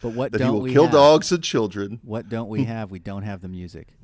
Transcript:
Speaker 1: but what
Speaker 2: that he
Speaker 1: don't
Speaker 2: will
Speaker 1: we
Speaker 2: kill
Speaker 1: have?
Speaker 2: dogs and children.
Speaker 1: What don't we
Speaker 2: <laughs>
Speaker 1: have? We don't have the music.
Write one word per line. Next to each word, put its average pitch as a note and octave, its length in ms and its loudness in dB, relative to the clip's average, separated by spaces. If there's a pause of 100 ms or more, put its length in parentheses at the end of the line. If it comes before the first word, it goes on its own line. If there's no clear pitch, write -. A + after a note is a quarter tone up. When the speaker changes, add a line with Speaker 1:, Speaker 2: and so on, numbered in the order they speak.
Speaker 1:
but B2 100 -8
what B2 200 -6
Speaker 2:
that A2 80 -2
he B2+ 40 2
Speaker 1:
don't A#2+ 100 2
Speaker 2:
will G#2+ 80 0
Speaker 1:
we C3 100 -4
Speaker 2:
kill C#3+ 140 6
Speaker 1:
have? D#3 60 0
Speaker 2:
dogs D3+ 380 6
and F3 140 0
children. G#2 580 -4
Speaker 1:
What G#2+ 260 -10
don't A2+ 200 -8
we A2 160 -2
Speaker 2:
<laughs> - 0 -
Speaker 1:
have? A2+ 260 -8
We F#2+ 80 -12
don't G2 240 -10
have G2 200 -10
the F#2+ 60 -12
music. F2+ 540 -16